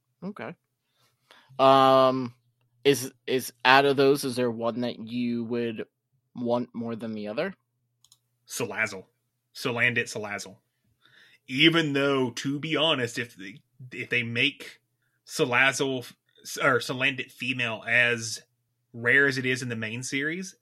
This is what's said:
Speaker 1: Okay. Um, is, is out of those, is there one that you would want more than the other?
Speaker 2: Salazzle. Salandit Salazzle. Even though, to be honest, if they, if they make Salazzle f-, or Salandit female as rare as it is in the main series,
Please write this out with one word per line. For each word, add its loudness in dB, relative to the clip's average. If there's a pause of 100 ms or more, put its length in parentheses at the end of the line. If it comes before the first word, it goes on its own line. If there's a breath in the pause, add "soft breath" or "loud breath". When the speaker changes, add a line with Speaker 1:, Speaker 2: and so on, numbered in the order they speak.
(220)
Speaker 1:
Okay. -12 (1040 soft breath)
Um, 6 (500)
is, 2 (140)
is -4 (120)
out 8
of 4
those, 4
is -4
there 0
one -4
that -6
you -6
would -6 (500)
want -2
more -8
than -10
the -8
other? -6 (920)
Speaker 2:
Salazzle. -6 (500)
Salandit 0
Salazzle. -10 (920 soft breath)
Even 4
though, 0
to -6
be -4
honest, -2
if -8
they, -16 (320)
if -10
they 0
make -4 (480)
Salazzle 0
f-, -16 (480)
or 4
Salandit -4
female -6
as 0 (520)
rare 4
as 0
it -4
is -2
in -8
the -6
main -8
series, -6